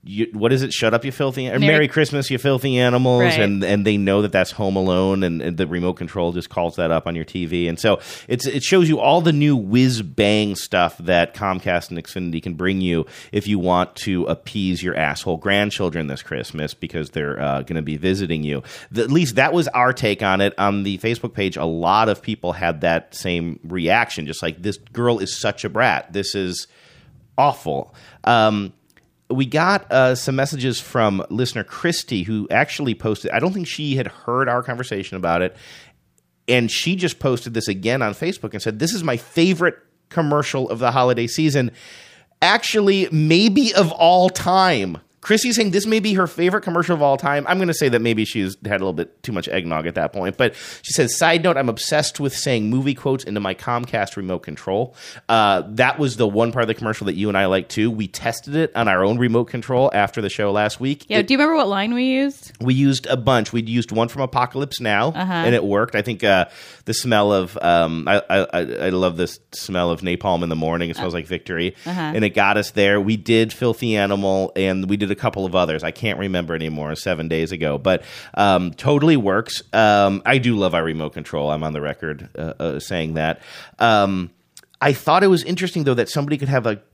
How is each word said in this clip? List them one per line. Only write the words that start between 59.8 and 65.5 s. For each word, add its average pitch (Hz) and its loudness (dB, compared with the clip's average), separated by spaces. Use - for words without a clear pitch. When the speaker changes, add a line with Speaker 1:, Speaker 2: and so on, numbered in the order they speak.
Speaker 1:
after 101 0
the 98 0
show 104 -2
last 104 0
week. 135 -6
Speaker 2:
Yeah, 214 2
Speaker 1:
It 208 0
Speaker 2:
do 269 2
you 269 2
remember 311 2
what 262 2
line 202 -2
we 247 0
used? 269 -2
Speaker 1:
We 127 2
used 135 2
a 131 0
bunch. 117 0
We'd 117 -2
used 117 -2
one 113 2
from 135 -8
Apocalypse 131 -4
Now, 110 0
Speaker 2:
Uh-huh. 180 -4
Speaker 1:
and 120 2